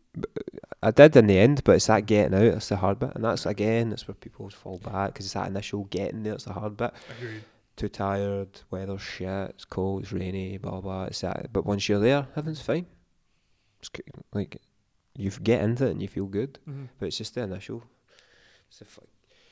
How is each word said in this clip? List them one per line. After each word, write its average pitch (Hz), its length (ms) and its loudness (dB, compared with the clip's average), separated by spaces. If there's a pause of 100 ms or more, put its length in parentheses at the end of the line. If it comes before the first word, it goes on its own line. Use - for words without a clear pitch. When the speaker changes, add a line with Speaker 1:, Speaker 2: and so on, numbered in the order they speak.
(200)
Speaker 1:
b-, - 220 -8 (400)
I 107 80 4
did 147 260 10
in 110 120 10
the 95 100 8
end, 135 260 6
but 92 120 10
it's - 100 2
that 107 180 4
getting 104 300 4
out, 101 180 6
that's - 160 -6
the 104 80 0
hard 95 220 0
bit. 127 160 -4
And 107 100 -4
that's, 110 220 -2
again, 110 420 0
that's 104 180 -8
where 101 80 -12
people - 360 -18
fall 95 280 -14
back, 98 360 -6
'cause 101 100 -14
it's 95 100 -12
that 95 140 -6
initial 98 360 -8
getting 98 400 -6
there, 107 100 -6
that's - 100 -12
the - 80 -12
hard 104 240 -8
bit. 117 160 -4 (240)
Speaker 2:
Agreed. 110 260 -14 (340)
Speaker 1:
Too 107 120 -6
tired, 98 720 -6 (100)
weather's 95 300 -8
shit, 95 500 -8
it's - 140 -20
cold, 95 380 -4
it's 101 100 -14
rainy, 95 460 -6
blah, 98 140 -10
blah, 95 100 -8
blah. 95 220 -8
It's - 180 -8
that, - 320 -6
but 95 100 -2
once 101 240 -2
you're 101 120 2
there, 135 260 2 (100)
everything's 151 240 -8
fine. 165 240 -2 (960)
It's - 160 -18
c-, - 60 -14 (320)
like, - 260 -6 (560)
you 101 120 -4
f-, - 140 -8
get 110 200 2
into 120 240 0
it 98 60 0
and - 100 -6
you 98 60 -6
feel 98 180 -6
good, 101 320 -6 (100)
Speaker 2:
Mm-hmm. 139 160 -14 (140)
Speaker 1:
but - 80 -6
it's 78 120 -8
just - 160 -12
the 127 80 -6
initial. 104 400 -10 (840)
It's - 120 -20
the - 40 -20
f-, - 140 -20 (540)